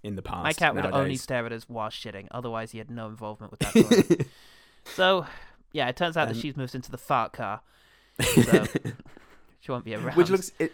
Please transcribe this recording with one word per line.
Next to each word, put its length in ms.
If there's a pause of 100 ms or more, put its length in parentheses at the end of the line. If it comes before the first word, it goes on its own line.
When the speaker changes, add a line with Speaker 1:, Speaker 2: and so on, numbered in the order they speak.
Speaker 1:
in 140
the 60
past. 200
Speaker 2:
My 100
cat 220
would 80
Speaker 1:
nowadays. 180
Speaker 2:
only 160
stare 300
at 60
us 160
while 220
shitting. 420
Otherwise, 400
he 60
had 120
no 160
involvement 460
with 80
that 120
Speaker 1:
<laughs> 360
Speaker 2:
toilet. 180 (720)
So, 300 (460)
yeah, 160
it 80
turns 200
out 100
that 80
Speaker 1:
Um, 60
Speaker 2:
she's 160
moved 180
into 160
the 80
fart 340
car. 280 (600)
So, 440 (500)
Speaker 1:
<laughs> 460
Speaker 2:
she 100
won't 140
be 100
around. 220
Speaker 1:
Which 140
looks, 280
it, 160